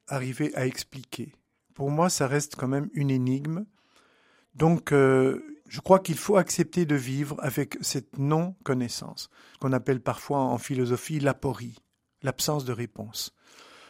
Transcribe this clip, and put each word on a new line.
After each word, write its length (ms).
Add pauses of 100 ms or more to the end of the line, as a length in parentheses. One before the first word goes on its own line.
arriver 480
à 100
expliquer. 680 (400)
Pour 180
moi, 180
ça 180
reste 280
quand 140
même 240
une 180
énigme. 540 (920)
Donc, 380
euh, 500 (240)
je 140
crois 180
qu'il 180
faut 200
accepter 480
de 100
vivre 440
avec 420
cette 360
non-connaissance, 1120 (300)
qu'on 140
appelle 260
parfois 400
en 180
philosophie 600
l'aporie, 560 (480)
l'absence 400
de 100
réponse. 600 (540)